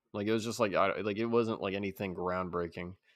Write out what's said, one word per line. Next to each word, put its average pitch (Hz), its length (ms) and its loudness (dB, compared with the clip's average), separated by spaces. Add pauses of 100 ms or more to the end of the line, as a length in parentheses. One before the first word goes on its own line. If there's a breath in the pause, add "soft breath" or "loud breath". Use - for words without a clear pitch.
(120)
Like, 104 140 -4
it 107 60 2
was 113 120 0
just, 113 140 -6
like, 104 160 2
I, 92 280 4
like, 101 160 -2
it 113 80 0
wasn't, 117 340 2
like, 95 140 -2
anything 98 420 -2
groundbreaking. 90 800 -2 (220 soft breath)